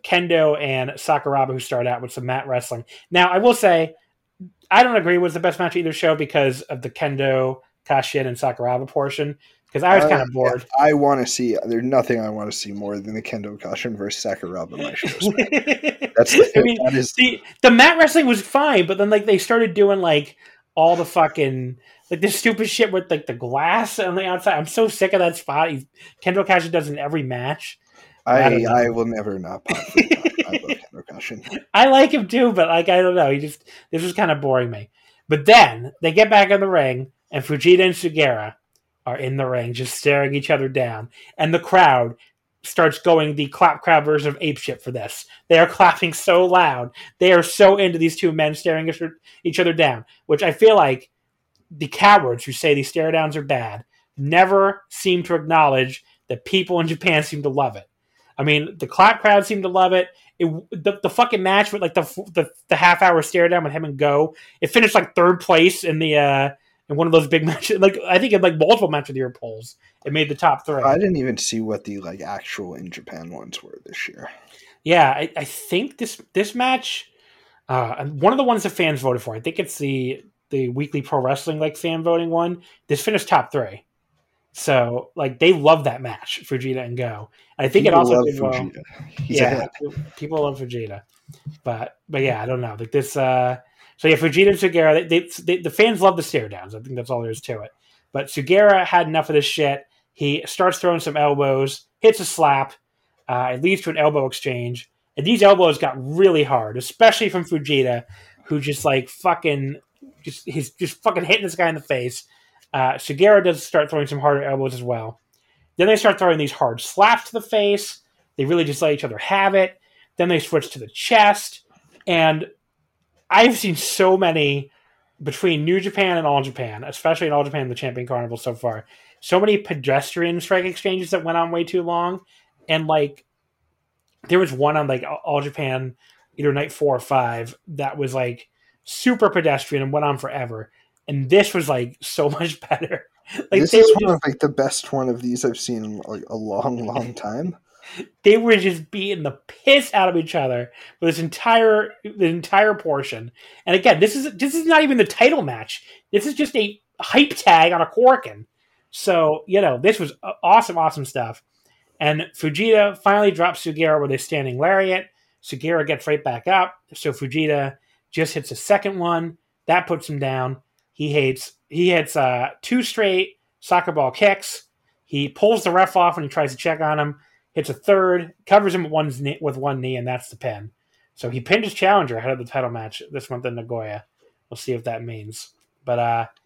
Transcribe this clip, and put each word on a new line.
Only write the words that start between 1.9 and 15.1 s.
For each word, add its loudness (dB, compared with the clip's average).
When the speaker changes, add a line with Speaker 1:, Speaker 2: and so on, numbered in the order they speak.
Speaker 1:
with -12
some -12
mat -6
wrestling. -6
Now, 4
I 0
will 4
say, 2
I 8
don't 4
agree 2
it 2
was -2
the -6
best -2
match -2
of -4
either -2
show 0
because -2
of -10
the -10
Kendo, -2
Kashin, 0
and -6
Sakuraba -4
portion. -4
'Cause -4
I 4
was 4
Speaker 2:
Uh, 2
Speaker 1:
kinda 0
bored. -2
Speaker 2:
I 4
wanna 0
see, -4
there's -4
nothing 0
I -6
wanna -8
see -10
more -10
than -12
the -10
Kendo -12
Kashin -8
versus -10
Sakuraba -8
in -12
my -10
shows. -8